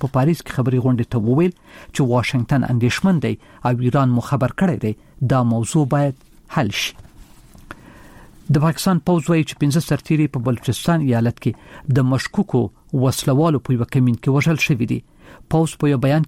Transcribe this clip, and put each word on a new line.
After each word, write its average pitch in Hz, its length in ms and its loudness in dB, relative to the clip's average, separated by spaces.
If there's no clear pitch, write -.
په 131 80 -4
پاریس 143 320 2
کې - 140 -10
خبري 127 260 2
غونډې 123 280 2
ته 120 120 0
وویل 160 280 2
چې - 60 -2
واشنګټن 123 580 0
اندېښمن 123 540 2
دی 110 100 -2
او 127 60 0
ایران 127 280 2
مو 120 140 0
خبر 127 300 -2
کړی 180 240 0
دی، 214 80 -2
دا 127 180 2
موضوع 113 420 0
باید 143 320 -2
حل 120 140 -2
شي. - 140 -8
د 151 100 2
پاکستان 165 420 0
پوځ 175 220 2
وایي 165 160 2
چې - 160 -10
پنځه 147 200 2
سرتیري 151 440 0
په 123 140 -4
بلوچستان 131 560 -2
ایالت 117 400 0
کې 117 80 0
د 131 160 2
مشکوکو 131 500 0
وسلوالو 139 600 2
په 131 120 0
یوه 117 180 -2
کمین 127 200 2
کې - 200 -4
وژل 147 320 2
شوي 120 260 0
دي. 123 80 -4
پوځ 160 180 2
په 147 100 0
یو 139 140 2
بیان 147 240 2